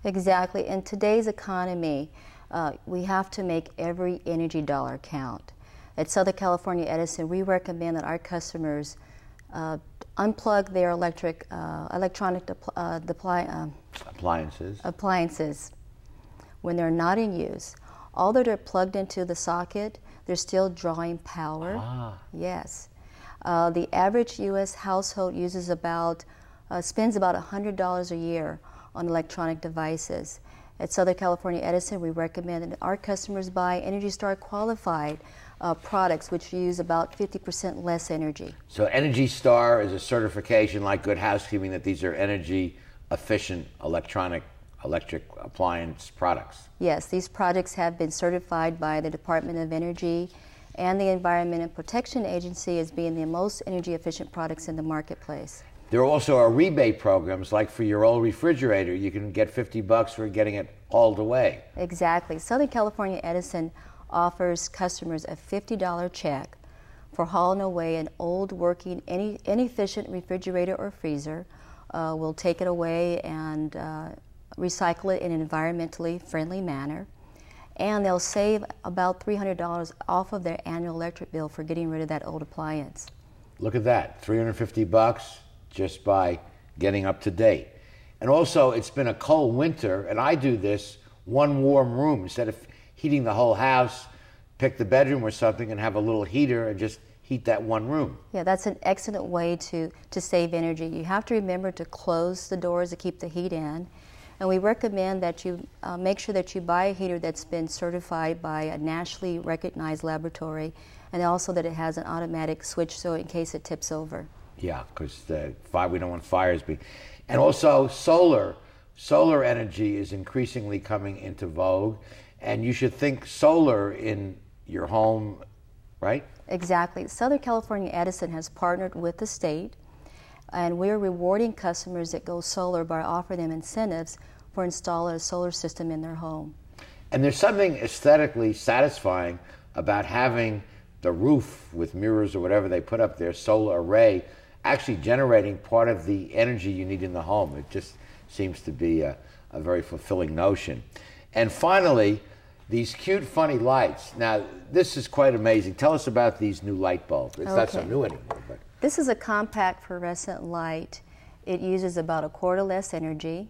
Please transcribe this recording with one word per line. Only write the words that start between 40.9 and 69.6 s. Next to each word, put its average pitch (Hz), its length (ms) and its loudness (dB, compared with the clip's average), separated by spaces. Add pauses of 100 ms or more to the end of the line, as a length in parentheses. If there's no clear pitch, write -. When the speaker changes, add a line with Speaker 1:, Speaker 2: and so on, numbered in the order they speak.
Speaker 2:
Good 98 140 2
Housekeeping, 98 540 -2
that 90 120 -6
these 92 200 -2
are 87 100 0
energy 92 640 0 (340)
efficient 95 560 -2 (160)
electronic, 85 600 -2 (420)
electric 82 380 -4 (140)
appliance 87 760 -4
products. - 580 -4 (100)
Speaker 1:
Yes, 160 280 0
these 185 200 -2
products 180 460 0
have 170 240 -2
been 160 140 -2
certified 170 680 -2
by 156 220 -2
the 160 80 -4
Department 165 480 -2
of 160 160 -4
Energy 170 560 -2 (460)
and 185 240 0
the 196 100 2
Environment 175 520 2
and 165 140 -8
Protection 233 500 -4
Agency 175 540 -4
as 165 100 -4
being 170 240 -2
the 160 120 -2
most 180 420 -2
energy 180 260 -4
efficient - 380 -6
products 160 380 -8
in 160 80 -6
the 160 40 -6
marketplace. 156 840 -8 (260)
Speaker 2:
There 123 160 6
also 143 320 6
are 117 120 10
rebate 143 500 6
programs, 95 520 2
like 107 180 2
for - 140 -4
your 104 220 4
old 117 180 6
refrigerator, 113 720 2
you 98 160 -2
can 104 220 -6
get 107 160 4
fifty 113 320 -4
bucks 113 320 4
for 110 160 -4
getting 104 260 2
it - 180 -6 (160)
hauled 110 300 6
away. 113 460 2 (100)
Speaker 1:
Exactly. 170 640 0
Southern 269 300 0
California 208 540 -2
Edison 170 460 -4 (400)
offers 175 600 0
customers 170 560 -4
a 156 100 -8
fifty 202 400 -6
dollar 180 320 -2
check - 500 -6 (560)
for 170 120 0
hauling 180 340 2
away 170 380 -2
an 156 100 -4 (120)
old 185 340 -2
working, 175 560 -2
any, 202 340 -4
inefficient 214 640 -2